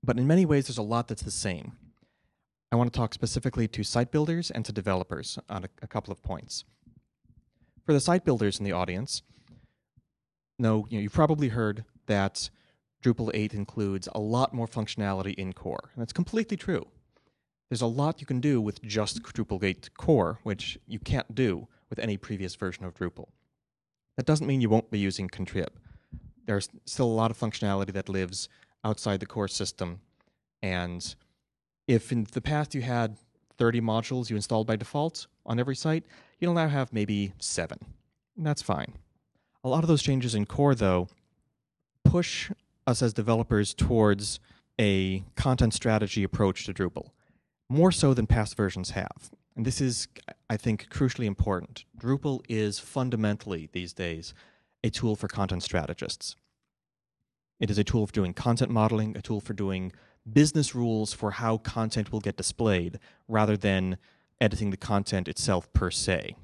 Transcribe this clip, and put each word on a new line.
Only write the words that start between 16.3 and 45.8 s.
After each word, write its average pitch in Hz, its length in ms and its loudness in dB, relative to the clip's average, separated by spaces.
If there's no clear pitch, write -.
true. - 300 -4
There's 117 140 -2
a 120 40 2
lot 143 360 0
you 139 40 -16
can 127 140 -2
do 135 180 4
with 104 220 -2
just 107 420 -2
Drupal 101 400 -6
eight 95 360 -2
core, 104 460 2
which - 420 -6
you 107 120 -8
can't - 360 -2
do 107 340 0
with 104 80 -8
any 104 180 -2
previous 95 380 -8
version 92 320 -8
of 90 80 -12
Drupal. - 340 -8
That 127 80 -4
doesn't 156 220 2
mean 135 160 2
you 110 80 4
won't 110 200 4
be 107 80 0
using 95 300 0
Contrib. 92 400 -6
There's 98 240 -2
still - 200 0
a - 0 -
lot 113 240 2
of 113 80 -8
functionality 101 540 -2
that 95 160 -6
lives 95 400 -4
outside 104 380 0
the - 60 -8
core 104 200 -4
system, 92 540 -6
and 87 540 -4
if 117 240 2
in 117 220 0
the 127 80 -4
past 151 340 -2
you 135 80 -4
had 117 340 -2
thirty 117 220 4
modules 113 480 -2
you 113 60 -4
installed 110 320 0
by 113 80 0
default 143 540 -4
on 117 140 0
every 131 160 -2
site, 160 280 -2
you'll 175 120 2
now 165 140 2
have 143 260 0
maybe 101 460 0
seven. - 400 -6
And 170 80 -6
that's 147 160 0
fine. 76 340 -4
A 131 60 -4
lot 151 160 2
of 165 40 0
those 151 140 6
changes 127 320 0
in 104 100 2
core, 143 300 4
though, 92 320 4
push - 460 2
us 123 140 2
as 117 100 2
developers 110 600 2
towards 104 680 4
a 95 420 2
content 123 380 2
strategy 107 500 2